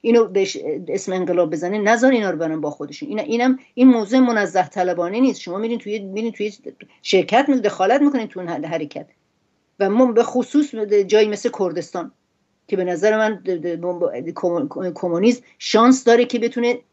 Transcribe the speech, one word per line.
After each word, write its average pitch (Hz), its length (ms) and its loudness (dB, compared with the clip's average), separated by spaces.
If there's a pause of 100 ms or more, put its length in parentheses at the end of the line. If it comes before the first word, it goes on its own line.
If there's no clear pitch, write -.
اینو 233 240 4
بهش 190 320 -2 (300)
اسم 190 260 -6
انقلاب 175 380 0
بزنه، 175 260 -4
نذار 226 340 2
اینا 214 180 0
رو 165 80 -4
برن 160 240 -4
با 151 80 -4
خودشون. 147 400 -12
اینا، 208 140 -6
اینم، 247 360 0 (140)
این 254 140 6
موضوع 233 320 4
منزه 202 480 2
طلبانه 180 520 -2
نیست. 262 220 2
شما 180 160 -8
می‌رین 226 220 -4
توی، 214 200 -8
می‌رین 202 320 -6
توی 208 220 -6 (480)
شرکت 208 460 2
می‌کنید، 262 160 2
دخالت 208 380 2
می‌کنید 269 280 2
تو 180 100 -12
اون 175 100 -8
حرکت. 156 560 -8 (760)
و 196 100 0
ما 240 160 4
به 226 180 2
خصوص 254 520 0 (320)
جایی 214 200 4
مثل 202 220 -4 (100)
کردستان 170 520 -6 (600)
که 196 60 0
به 190 60 -2
نظر 180 340 0
من 214 280 0
د-، 185 40 -4
د-، 170 340 -4
بمب-، 170 520 -4
کمون-، 170 600 -4
کمونیسم 190 460 0 (180)
شانس 247 440 4
داره 240 220 6
که 247 140 -4
بتونه 240 400 -2 (140)